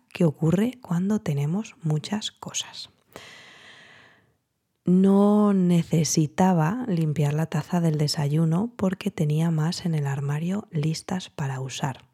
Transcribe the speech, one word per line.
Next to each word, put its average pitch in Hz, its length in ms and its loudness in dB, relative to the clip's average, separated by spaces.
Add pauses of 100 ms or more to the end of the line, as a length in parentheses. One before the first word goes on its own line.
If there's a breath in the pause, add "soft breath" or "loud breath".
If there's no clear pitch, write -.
(140)
¿Qué 180 120 4
ocurre 175 540 2
cuando 190 420 -2
tenemos 160 600 -2
muchas 156 480 -2
cosas? - 600 -12 (2000 loud breath)
No 202 640 4
necesitaba 175 1300 2
limpiar 151 460 0
la 156 140 -2
taza 160 340 -2
del 160 160 0
desayuno 156 800 0
porque 190 340 -2
tenía 156 400 0
más 160 380 -2
en 165 80 0
el 147 100 -2
armario 147 640 -4
listas 160 640 -4
para 135 280 -6
usar. 131 540 -8